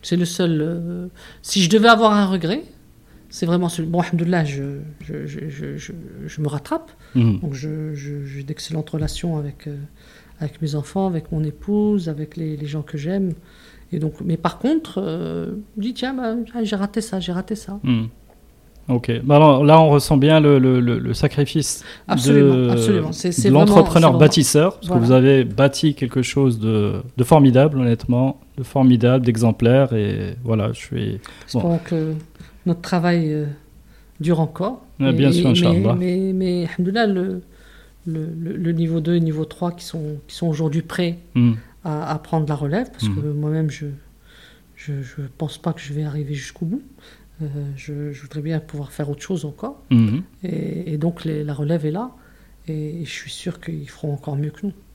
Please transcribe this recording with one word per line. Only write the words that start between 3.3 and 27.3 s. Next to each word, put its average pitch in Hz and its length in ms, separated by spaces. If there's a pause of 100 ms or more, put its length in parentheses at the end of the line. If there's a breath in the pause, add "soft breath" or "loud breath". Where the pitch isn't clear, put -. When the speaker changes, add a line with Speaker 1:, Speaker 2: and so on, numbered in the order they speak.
Speaker 1:
vraiment 175 220
celui. 165 200
Bon, 175 120
alhamdoulilah, 170 440
je, 139 340 (220)
je, 147 240
je, 147 240
je, 143 280
je, - 140 (360)
je 151 140
me 147 60
rattrape. 151 440 (240 soft breath)
Speaker 2:
Hmm. 113 240
Speaker 1:
Donc 143 160
je, 156 400
je, 143 300
j'ai 139 180
d'excellentes 156 480
relations 160 480
avec, 143 280
euh, 147 80 (640 soft breath)
avec - 220
mes 151 140
enfants, 190 320
avec 160 240
mon 156 120
épouse, 202 640
avec 151 300
les, 156 180
les 147 120
gens 147 160
que - 160
j'aime. 180 340 (580 soft breath)
Et 165 80
donc, 151 240
mais 165 140
par - 220
contre, 311 420
euh, 170 540 (220)
je 208 40
dis, 233 120
tiens, 254 200
bah, 240 220 (180)
ah, 233 100
j'ai 208 120
raté 202 260
ça, 196 180
j'ai 180 120
raté 180 240
ça. 202 280
Speaker 2:
Hmm. 117 220 (840)
Ok. 123 240 (120)
Bah 143 140
alors, 147 260
là, 156 180
on 160 80
ressent 143 280
bien 151 220
le, 147 200
le, 127 200
le, 123 200
le 123 160
sacrifice - 680 (240 loud breath)
Speaker 1:
Absolument, 139 480
Speaker 2:
de, 127 140
Speaker 1:
absolument. 135 420
C'est, - 180
Speaker 2:
de 175 40
Speaker 1:
c'est 131 160
vraiment, 139 120
Speaker 2:
l'entrepreneur 202 320
Speaker 1:
c'est 160 200
vraiment 127 60
Speaker 2:
bâtisseur, 151 560
parce - 120
Speaker 1:
Voilà. 170 140
Speaker 2:
que 113 60
vous 127 40
avez 131 320
bâti 135 520
quelque 127 260
chose 123 380
de, 107 420 (160)
de 127 60
formidable, 139 560